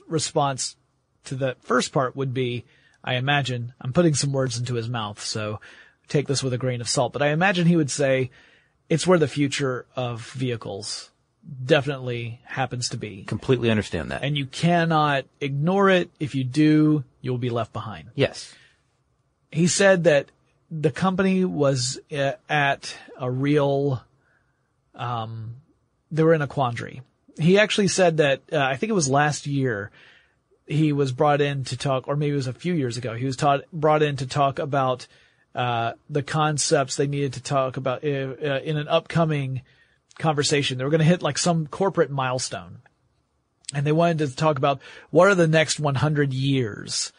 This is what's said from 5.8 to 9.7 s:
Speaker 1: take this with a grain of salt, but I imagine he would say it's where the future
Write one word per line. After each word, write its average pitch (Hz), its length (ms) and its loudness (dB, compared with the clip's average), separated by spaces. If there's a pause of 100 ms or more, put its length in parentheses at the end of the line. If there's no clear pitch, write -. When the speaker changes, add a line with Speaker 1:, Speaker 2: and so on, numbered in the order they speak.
Speaker 1:
take 143 200 0
this 135 160 -2
with 131 100 -2
a 127 40 -4
grain 123 240 -4
of 110 80 -8
salt, 123 240 0
but - 80 -2
I 147 80 2
imagine 175 380 2
he 170 80 6
would 151 160 2
say 131 380 0 (600)
it's 165 160 0
where 180 140 6
the 151 80 2
future 131 580 -4 (100)